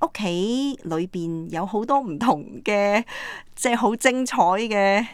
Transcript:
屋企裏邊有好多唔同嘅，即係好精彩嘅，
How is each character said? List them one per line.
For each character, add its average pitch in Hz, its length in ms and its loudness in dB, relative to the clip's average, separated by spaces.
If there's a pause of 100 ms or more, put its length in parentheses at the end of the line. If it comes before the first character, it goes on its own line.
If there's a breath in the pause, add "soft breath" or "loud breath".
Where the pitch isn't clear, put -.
屋 - 100 0
企 214 680 -2
裏 165 240 -4
邊 165 440 -6
有 165 140 -4
好 208 200 -2
多 277 160 2
唔 180 180 -8
同 185 260 0 (200)
嘅， 202 400 2 (500 loud breath)
即 - 140 -2
係 240 80 2
好 233 180 2
精 254 320 2
彩 - 100 -4
嘅， 202 760 4